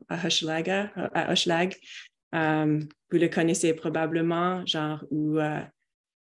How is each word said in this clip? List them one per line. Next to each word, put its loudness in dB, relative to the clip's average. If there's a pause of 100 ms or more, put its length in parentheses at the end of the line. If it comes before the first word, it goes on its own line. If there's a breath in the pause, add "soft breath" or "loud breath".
à -4
Hochelaga, -2
à -2
Hochelag. 2 (580 loud breath)
Euh, 2 (300)
vous 2
le 4
connaissez 2
probablement, 0
genre -4
où, 0
euh, 0 (600)